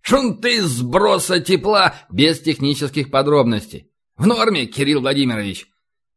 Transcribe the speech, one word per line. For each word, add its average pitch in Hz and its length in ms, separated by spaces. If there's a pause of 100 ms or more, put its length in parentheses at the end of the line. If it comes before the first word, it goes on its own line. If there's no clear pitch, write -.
"Шунты 240 600
сброса 175 800
тепла!" 190 540 (160)
без 147 300
технических 139 680
подробностей. 135 800 (260)
"В 147 100
норме, 220 400
Кирилл 139 340
Владимирович!" 123 640 (500)